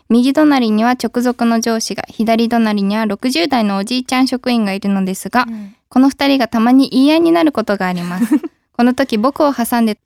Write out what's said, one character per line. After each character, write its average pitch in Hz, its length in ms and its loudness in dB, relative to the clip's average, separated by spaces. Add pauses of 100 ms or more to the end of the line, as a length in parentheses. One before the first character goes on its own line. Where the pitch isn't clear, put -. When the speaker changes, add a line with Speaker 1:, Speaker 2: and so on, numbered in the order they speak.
Speaker 1:
右 247 240 2
隣 277 380 2
に 214 120 2
は 240 100 2
直 247 300 -4
属 247 220 -2
の 233 160 0
上 226 200 -2
司 - 140 -8
が、 - 140 -10
左 226 400 0
隣 220 340 0
に 196 140 -2
は 226 80 -2
六 208 240 -4
十 320 200 -2
代 247 160 0
の 202 120 -2
お 196 80 -4
じ 247 140 -4
い 254 60 -6
ち - 100 -6
ゃ 254 60 2
ん 262 80 2
職 254 220 -4
員 233 140 0
が 196 80 -2
い 196 80 -6
る 202 80 -4
の 196 160 0
で 185 100 -4
す - 140 -12
が、 247 180 -2
Speaker 2:
う 233 40 -10
ん。 208 240 -14 (160)
Speaker 1:
こ - 80 0
の 262 100 4
二 277 180 -4
人 277 120 2
が 226 100 -2
た 233 100 -2
ま 233 140 2
に 262 160 4
言 262 160 2
い 294 80 4
合 320 40 4
い 330 40 2
に 330 120 2
な 339 120 2
る 302 80 2
こ 214 120 -2
と 208 120 -2
が 190 100 -4
あ 180 60 -2
り 180 100 -4
ま 175 180 -6
す。 233 140 0 (220)
<laughs> - 180 -20
こ 240 100 2
の 247 100 2
時 254 240 -2
僕 277 260 0
を 285 80 2
挟 233 300 -2
ん - 20 2
で 214 220 -2